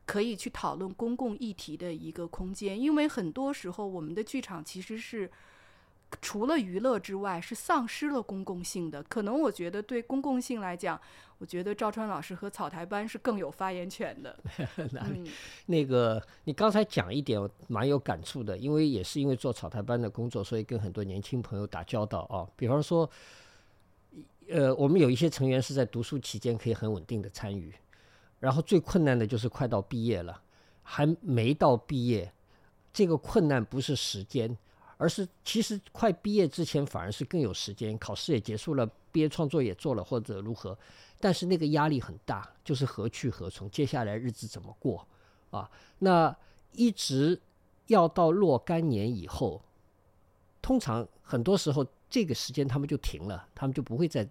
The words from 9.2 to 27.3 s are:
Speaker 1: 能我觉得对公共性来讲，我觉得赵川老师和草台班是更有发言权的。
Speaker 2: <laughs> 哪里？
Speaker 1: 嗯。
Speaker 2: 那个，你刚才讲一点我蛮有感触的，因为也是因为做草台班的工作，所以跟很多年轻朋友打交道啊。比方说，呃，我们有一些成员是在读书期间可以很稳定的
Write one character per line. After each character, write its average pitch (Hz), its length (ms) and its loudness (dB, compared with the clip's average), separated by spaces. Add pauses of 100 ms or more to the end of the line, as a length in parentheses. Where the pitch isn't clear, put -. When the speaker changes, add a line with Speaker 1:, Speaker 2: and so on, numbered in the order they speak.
Speaker 1:
能 247 180 0
我 247 100 2
觉 170 200 -6
得 202 100 -6
对 233 180 -4
公 269 220 -4
共 269 180 0
性 240 220 -4
来 180 160 -6
讲， 175 220 -4 (400)
我 185 60 -12
觉 180 180 -6
得 208 100 -2
赵 214 160 -2
川 214 180 -4
老 190 140 -4
师 185 140 -10
和 202 120 -10
草 180 220 -8
台 170 160 -10
班 202 220 -6
是 214 100 -10
更 226 180 0
有 170 140 -4
发 190 220 -4
言 180 180 -6
权 175 320 -6
的。 - 160 -14 (240)
Speaker 2:
<laughs> 151 300 -6
哪 - 160 -6
里？ 180 140 -6
Speaker 1:
嗯。 165 60 -12 (380)
Speaker 2:
那 165 180 2
个， 120 380 4 (220)
你 151 100 -4
刚 214 160 4
才 208 140 4
讲 98 280 -2
一 139 80 0
点 117 220 0
我 101 80 -2 (180)
蛮 117 200 0
有 143 100 4
感 87 240 -2
触 123 220 -8
的， 101 120 -4
因 127 180 -4
为 156 140 4
也 107 160 0
是 - 160 -4
因 139 80 2
为 131 80 4
做 127 160 -2
草 - 160 -6
台 104 140 -6
班 120 180 0
的 117 80 -2
工 113 220 -4
作， 104 140 -4
所 113 160 -2
以 110 40 -2
跟 117 160 -4
很 101 120 -4
多 104 120 -4
年 98 160 -4
轻 120 220 -4
朋 101 160 -6
友 104 80 -2
打 85 180 -8
交 107 220 -2
道 101 140 -4 (100)
啊。 90 160 -4 (100)
比 123 120 -2
方 143 160 4
说， 165 260 2 (1400)
呃， 143 260 4
我 139 120 4
们 175 140 8
有 127 80 8
一 123 60 4
些 165 120 4
成 135 220 2
员 131 100 4
是 135 140 -2
在 135 100 2
读 117 200 -2
书 143 160 -4
期 - 180 -8
间 117 180 0
可 117 140 -2
以 113 60 2
很 110 180 -2
稳 85 140 -6
定 107 160 -2
的 95 80 -8